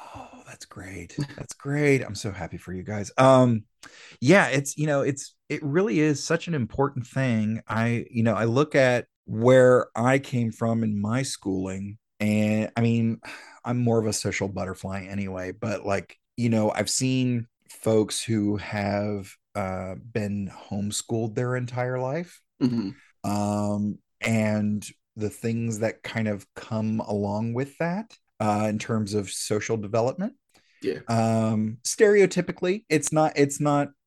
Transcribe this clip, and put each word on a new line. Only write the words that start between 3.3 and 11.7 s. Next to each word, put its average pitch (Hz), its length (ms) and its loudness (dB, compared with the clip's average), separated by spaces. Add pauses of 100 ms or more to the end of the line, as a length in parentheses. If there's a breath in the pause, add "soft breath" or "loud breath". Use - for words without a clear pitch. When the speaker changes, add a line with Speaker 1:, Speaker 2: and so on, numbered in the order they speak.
Speaker 1:
yeah, 160 280 6
it's, 139 320 -2
you 151 80 -2
know, 143 160 0
it's, - 320 -4 (160)
it 151 120 -6
really 170 380 0
is 151 240 2
such 165 240 -2
an 170 60 -2
important 135 520 -2
thing. 113 600 0
I, 113 420 0
you 117 120 0
know, 113 100 4
I 101 120 0
look 127 300 2
at 127 300 4 (220)
where 127 680 8
I 127 240 4
came 120 320 -2
from 113 320 0
in 107 160 0
my 113 240 0
schooling, 98 760 -6 (220)